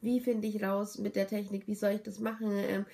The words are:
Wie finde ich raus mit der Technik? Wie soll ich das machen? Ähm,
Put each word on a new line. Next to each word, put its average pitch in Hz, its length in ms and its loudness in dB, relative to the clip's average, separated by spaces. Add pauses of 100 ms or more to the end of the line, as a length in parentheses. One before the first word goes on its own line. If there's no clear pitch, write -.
Wie 247 180 2
finde 220 300 2
ich 208 120 -2
raus 202 380 0
mit 202 160 -2
der 196 120 4
Technik? 202 400 -4
Wie 208 80 -2
soll 202 160 2
ich 208 120 -2
das 202 160 -8
machen? 220 320 0
Ähm, 202 420 2